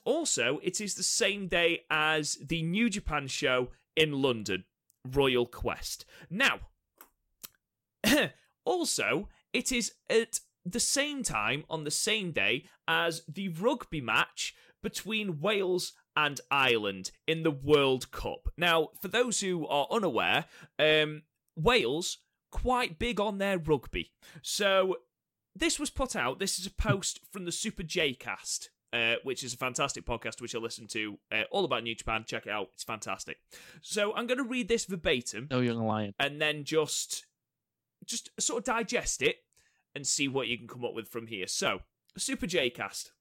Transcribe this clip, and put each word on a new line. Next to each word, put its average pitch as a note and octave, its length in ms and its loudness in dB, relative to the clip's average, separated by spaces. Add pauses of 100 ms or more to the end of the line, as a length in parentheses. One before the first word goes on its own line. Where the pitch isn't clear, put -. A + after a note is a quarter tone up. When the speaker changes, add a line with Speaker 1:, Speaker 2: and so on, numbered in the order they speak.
Speaker 1:
also, D#3 580 2
it F3+ 200 -2
is G3+ 140 -4
the F#3+ 60 -8
same G3+ 460 0
day E3+ 320 2 (100)
as D#3 460 2 (100)
the E3 160 -2
New G3+ 280 2
Japan D3+ 360 -4
show B2+ 440 2 (260)
in D3+ 240 4
London, G#2+ 440 0 (460)
Royal C3 360 4
Quest. - 580 -6 (240)
Now, G#3+ 320 2 (1500)
<clears throat> A3 160 4 (360)
Also, G3+ 640 0 (240)
it - 200 -2
is A#3+ 200 0 (160)
at - 320 2 (240)
the F#3+ 160 -2
same C#4+ 420 0
time, B2 460 0
on D#3 160 -4
the D3 60 -4
same G3+ 420 -2
day, A2 320 2 (240)
as E3 400 0
the F#3+ 220 -6
rugby F#3 500 -2
match A#2+ 540 0 (280)
between F#3+ 580 -4
Wales F#3+ 520 0 (240)
and D3 240 0 (100)
Ireland A2 600 2 (160)
in D#3+ 160 0
the D#3+ 80 4
World C#3 600 4
Cup. - 460 -6
Now, E3 320 4 (140)
for G3 60 -6
those A3+ 320 2
who F3+ 260 0
are C#3+ 240 2
unaware, C3 560 2 (320)
um, D3+ 460 4 (320)
Wales, E3 600 2 (340)
quite A#3+ 480 0
big A3+ 220 0
on G#3 160 0
their G3 220 0
rugby. D3 540 0 (280)
So, F#3+ 560 2 (580)
this D#4+ 240 0
was D4 120 -4
put - 260 -4
out. C3 220 0
This G3 200 -2
is F3+ 60 -10
a G3 60 -8
post - 500 -4 (100)
from G3 140 -10
the E3+ 80 -6
Super G#3 300 -6
J D#3 320 -2
Cast, - 560 -10 (240)
uh, A#2 300 2
which C3 200 -4
is A#2+ 80 -8
a B2 60 -12
fantastic B2+ 480 -4
podcast A#2 340 -6
which A#2 140 -8
I A#2+ 40 -4
listen A2+ 280 -8
to, G#2+ 320 -6 (120)
uh, G#2+ 200 0
all F#3+ 160 0
about B2 160 -2
New A2+ 120 -4
Japan. A2+ 320 -4
Check A#2 200 -6
it G#2 60 -6
out. G#2 200 -4
It's - 120 -14
fantastic. - 520 -8 (460)
So, G#3 320 -2
I'm A#3 120 -4
gonna B3+ 160 0
read A#3+ 260 -4
this A3+ 180 2
verbatim D#3+ 640 -2
Speaker 2:
No, B2+ 100 2
you're A#2+ 140 2
lying. G#2+ 440 0
Speaker 1:
and C#3+ 220 0
then D3+ 240 0
just, - 640 -2 (800)
just - 220 -8 (100)
sort - 200 0
of - 60 -6
digest A#3 580 0
it D3 140 4 (600)
and C#3+ 100 -6
see C#3 220 2
what C3 200 0
you A#2 100 -2
can A#2 100 -16
come A#2+ 160 -10
up A2+ 100 -4
with A2 140 -8
from A#2 200 -8
here. G2 180 -8
So, G#2 340 -2 (360)
Super - 300 -4
J D#3+ 240 2
Cast. - 500 -10